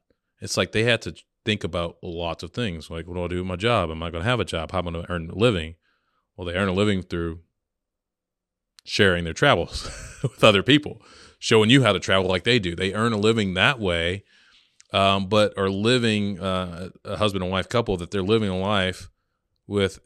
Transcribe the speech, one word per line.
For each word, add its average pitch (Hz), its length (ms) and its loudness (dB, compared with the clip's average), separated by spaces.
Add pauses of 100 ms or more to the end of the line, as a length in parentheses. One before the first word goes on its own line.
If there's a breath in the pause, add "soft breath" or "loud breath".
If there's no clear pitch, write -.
(400)
it's 101 160 -8
like 95 160 0
they 110 120 0
had 117 180 2
to - 120 -10 (300)
think 104 200 -2
about 85 380 -4
lots 85 400 -6
of 85 100 -12
things. 90 380 -8
Like, 82 160 -10
"What 90 100 -12
do 87 80 -4
I 87 40 -4
do 87 100 -4
with 92 80 -4
my 90 100 -4
job? 98 340 0
Am 80 120 -8
I 85 80 -6
gonna 85 140 -6
have 120 160 0
a 95 40 -4
job? 80 280 -6
How 92 60 -2
am 87 100 -4
I 85 40 -6
gonna 82 160 -8
earn 85 220 -6
a - 40 -12
living?" 90 400 0 (640)
Well, 90 100 -10
they 85 80 -6
earn 98 140 0
a 92 40 0
living 98 300 2
through 85 380 -6 (1400)
sharing 90 400 2
their 80 100 -6
travels 107 500 0 (340 loud breath)
<laughs> - 40 -10
with - 200 -4
other 101 200 8
people, - 400 2 (360 loud breath)
showing 110 300 4
you 131 140 8
how 107 100 6
to 90 80 -2
travel 95 300 2
like 92 140 0
they 123 140 4
do. 90 160 -2
They 92 200 -4
earn 113 180 0
a 107 60 -2
living 104 360 2
that 120 240 2
way, 90 460 -2 (680 soft breath)
um, 98 360 2
but 107 300 4
are 95 100 0
living, 104 720 0
uh, 92 500 -4 (140)
a 101 120 -8
husband 95 260 0
and 90 100 -2
wife 92 160 -2
couple, 113 300 -2
that 85 120 -10
they're 101 120 -2
living 107 260 2
a 92 100 -2
life 95 520 -2 (560)
with 101 400 0